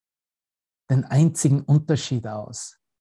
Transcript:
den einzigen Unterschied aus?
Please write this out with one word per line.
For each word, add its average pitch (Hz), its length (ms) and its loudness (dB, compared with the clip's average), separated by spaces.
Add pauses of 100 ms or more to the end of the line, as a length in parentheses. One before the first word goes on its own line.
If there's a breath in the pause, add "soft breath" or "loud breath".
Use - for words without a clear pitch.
(920)
den 135 140 2
einzigen 143 580 2
Unterschied 143 640 0
aus? 107 520 -14 (220)